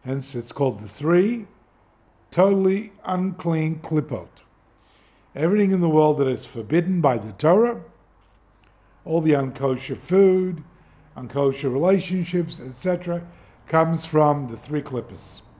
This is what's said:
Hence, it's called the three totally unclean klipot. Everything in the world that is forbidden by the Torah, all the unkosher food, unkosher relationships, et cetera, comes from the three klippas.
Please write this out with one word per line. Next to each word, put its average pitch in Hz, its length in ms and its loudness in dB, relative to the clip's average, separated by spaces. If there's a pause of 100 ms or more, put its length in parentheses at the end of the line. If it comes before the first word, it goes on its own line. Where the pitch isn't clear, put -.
Hence, 131 300 -8
it's 120 160 -8
called 127 300 -2
the 107 60 -14
three 185 600 0 (800)
totally 196 640 2 (120)
unclean 170 760 -2
klipot. 143 480 -4 (1040)
Everything 190 380 2
in 185 100 2
the 170 80 4
world 151 300 4
that 139 80 2
is 127 180 -2
forbidden 165 560 -2
by 131 160 4
the 107 140 -8
Torah, 190 500 2 (1200)
all 165 160 0
the 156 120 2
unkosher 135 680 -2
food, 185 680 2 (540)
unkosher 135 560 -2
relationships, 175 920 0
et 127 100 -14
cetera, 175 500 -4 (420)
comes 160 400 2
from 147 420 2
the 117 80 -10
three 147 280 -6
klippas. - 580 -10 (180)